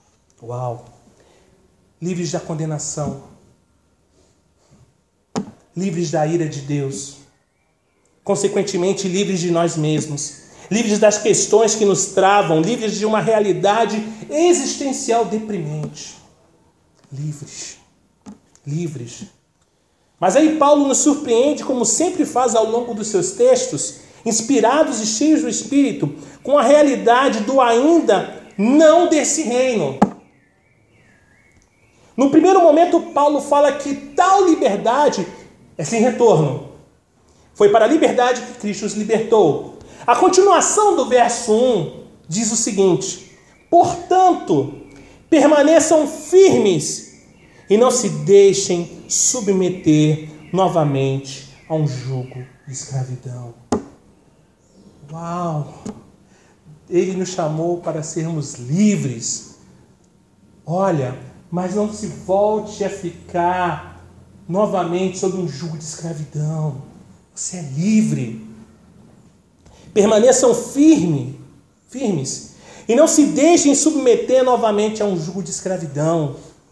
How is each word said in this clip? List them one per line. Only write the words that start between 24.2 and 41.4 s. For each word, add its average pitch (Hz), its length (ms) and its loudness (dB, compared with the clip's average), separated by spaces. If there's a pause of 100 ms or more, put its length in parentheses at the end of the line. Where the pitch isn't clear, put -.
inspirados 240 760 0
e - 60 -6
cheios 294 340 0
do 165 80 -4
Espírito, 240 680 -2 (280)
com 285 160 2
a 254 40 4
realidade 247 760 4
do 254 180 -2
ainda 247 840 2 (160)
não 311 500 6
desse 302 340 0
reino. 226 560 -2 (2250)
No 277 140 2
primeiro 349 320 6
momento, 330 400 6 (140)
Paulo 294 260 2
fala 285 320 2
que 277 220 -6
tal 381 500 2
liberdade 247 840 0 (520)
é 156 60 -8
sem 220 180 -2
retorno. 185 680 2 (840)
Foi 208 160 4
para 220 160 4
a - 20 4
liberdade 254 540 2
que - 160 -16
Cristo 208 260 -8
os 196 80 -6
libertou. 214 840 0 (280)
A 233 80 4
continuação 370 840 4
do 247 100 0
verso 233 440 0